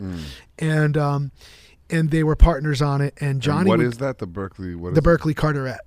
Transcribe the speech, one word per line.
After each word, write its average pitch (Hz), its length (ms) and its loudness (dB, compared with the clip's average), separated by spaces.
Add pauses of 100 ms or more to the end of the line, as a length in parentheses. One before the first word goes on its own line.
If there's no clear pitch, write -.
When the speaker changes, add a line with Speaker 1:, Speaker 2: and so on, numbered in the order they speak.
Speaker 1:
Mm. 92 200 -8 (380)
Speaker 2:
And, 151 380 0
um, 143 360 -2 (600)
and 160 200 0
they 160 100 2
were 151 140 2
partners 151 440 4
on 143 200 0
it. 143 200 -2
And 143 100 -2
Speaker 1:
And 135 120 -4
Speaker 2:
Johnny 151 260 0
Speaker 1:
what 113 120 4
Speaker 2:
would 123 80 2
Speaker 1:
is 117 100 -6
that? 131 200 -6
The 104 100 -8
Berkeley, 92 480 -10
what 87 140 -8
Speaker 2:
the - 20 -4
Speaker 1:
is 156 60 2
it? 156 40 6
Speaker 2:
Berkeley 160 320 2
Carteret 139 520 -4